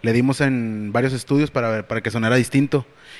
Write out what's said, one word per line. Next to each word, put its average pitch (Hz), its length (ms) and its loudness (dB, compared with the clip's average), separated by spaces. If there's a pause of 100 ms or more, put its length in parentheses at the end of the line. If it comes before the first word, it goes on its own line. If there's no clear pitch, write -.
le 117 100 0
dimos 127 300 2
en 113 500 -2
varios 123 220 0
estudios 143 380 0
para 117 180 -2
ver, 110 180 -4
para 113 140 -4
que 110 100 -4
sonara 113 240 2
distinto 139 500 2 (340)